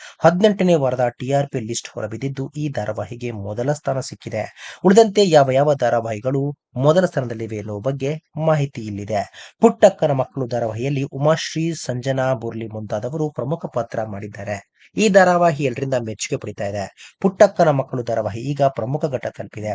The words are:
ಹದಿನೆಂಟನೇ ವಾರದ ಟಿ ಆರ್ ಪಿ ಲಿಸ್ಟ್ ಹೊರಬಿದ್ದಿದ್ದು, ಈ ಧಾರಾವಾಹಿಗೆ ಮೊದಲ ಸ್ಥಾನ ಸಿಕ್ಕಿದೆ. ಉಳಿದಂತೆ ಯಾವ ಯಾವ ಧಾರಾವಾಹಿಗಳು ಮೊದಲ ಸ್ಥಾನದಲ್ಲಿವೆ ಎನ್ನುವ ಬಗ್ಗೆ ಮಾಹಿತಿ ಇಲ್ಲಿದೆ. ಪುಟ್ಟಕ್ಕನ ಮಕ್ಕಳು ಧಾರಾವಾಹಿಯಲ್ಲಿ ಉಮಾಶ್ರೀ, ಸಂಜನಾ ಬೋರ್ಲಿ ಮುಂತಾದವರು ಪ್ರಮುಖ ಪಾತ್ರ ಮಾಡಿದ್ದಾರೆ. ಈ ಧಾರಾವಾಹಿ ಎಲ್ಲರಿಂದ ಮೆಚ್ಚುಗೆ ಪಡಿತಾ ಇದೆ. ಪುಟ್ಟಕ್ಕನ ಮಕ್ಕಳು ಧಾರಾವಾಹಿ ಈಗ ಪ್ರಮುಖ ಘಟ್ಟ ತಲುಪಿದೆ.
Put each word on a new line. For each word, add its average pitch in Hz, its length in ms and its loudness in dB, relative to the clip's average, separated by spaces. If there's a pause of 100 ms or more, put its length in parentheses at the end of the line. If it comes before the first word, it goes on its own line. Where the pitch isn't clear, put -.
(240)
ಹದಿನೆಂಟನೇ 180 640 4
ವಾರದ 123 180 0 (160)
ಟಿ 127 120 -6
ಆರ್ 139 200 0
ಪಿ 120 160 -4
ಲಿಸ್ಟ್ - 260 -8
ಹೊರಬಿದ್ದಿದ್ದು, 131 520 -6 (100)
ಈ 151 100 -6 (140)
ಧಾರಾವಾಹಿಗೆ 110 500 -8 (160)
ಮೊದಲ 117 240 -4 (120)
ಸ್ಥಾನ 131 180 -4 (100)
ಸಿಕ್ಕಿದೆ. 110 340 -8 (400)
ಉಳಿದಂತೆ 202 380 8 (140)
ಯಾವ 135 140 8 (100)
ಯಾವ 151 100 4 (140)
ಧಾರಾವಾಹಿಗಳು 117 600 0 (400)
ಮೊದಲ 170 240 4
ಸ್ಥಾನದಲ್ಲಿವೆ 113 480 -6
ಎನ್ನುವ 104 300 -8
ಬಗ್ಗೆ 135 240 -4 (360)
ಮಾಹಿತಿ 143 420 0
ಇಲ್ಲಿದೆ. 101 320 -4 (420)
ಪುಟ್ಟಕ್ಕನ 190 580 6
ಮಕ್ಕಳು 127 320 -4
ಧಾರಾವಾಹಿಯಲ್ಲಿ 120 500 -2 (160)
ಉಮಾಶ್ರೀ, 156 460 0 (220)
ಸಂಜನಾ 131 480 -2
ಬೋರ್ಲಿ 113 400 -6
ಮುಂತಾದವರು 113 520 -4 (100)
ಪ್ರಮುಖ 143 380 -6
ಪಾತ್ರ 113 380 -4
ಮಾಡಿದ್ದಾರೆ. 101 440 -10 (400)
ಈ 202 80 2 (120)
ಧಾರಾವಾಹಿ 175 520 4
ಎಲ್ಲರಿಂದ 131 280 -4 (100)
ಮೆಚ್ಚುಗೆ 120 360 -6
ಪಡಿತಾ 107 280 -8
ಇದೆ. 101 140 -4 (380)
ಪುಟ್ಟಕ್ಕನ 185 560 4
ಮಕ್ಕಳು 131 300 -4
ಧಾರಾವಾಹಿ 110 320 -2 (100)
ಈಗ 143 120 0 (160)
ಪ್ರಮುಖ 131 260 -4 (100)
ಘಟ್ಟ 113 120 -6 (100)
ತಲುಪಿದೆ. 107 380 -8